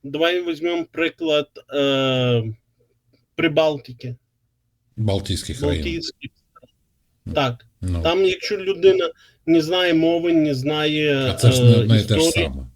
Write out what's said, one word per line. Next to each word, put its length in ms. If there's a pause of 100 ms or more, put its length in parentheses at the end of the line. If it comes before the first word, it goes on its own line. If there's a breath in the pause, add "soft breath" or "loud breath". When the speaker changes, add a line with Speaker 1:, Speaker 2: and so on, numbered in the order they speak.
Speaker 1:
Давай 440
візьмемо 440
приклад, 560 (260)
е, 680 (920)
Прибалтики. 800 (840)
Speaker 2:
Балтійських 640
країн. 240
Speaker 1:
Балтійських 480 (220)
країн. 220 (500)
Speaker 2:
Ну, 80
Speaker 1:
Так. 320 (160)
Speaker 2:
ну. 200
Speaker 1:
Там, 240
якщо 320
людина 520 (360 soft breath)
не 160
знає 320
мови, 400
не 220
знає, 600 (120)
Speaker 2:
А 40
це 180
ж 120
не 80
Speaker 1:
е, 40
Speaker 2:
одне 260
і 20
те 160
ж 80
Speaker 1:
історії. 260
Speaker 2:
саме. 220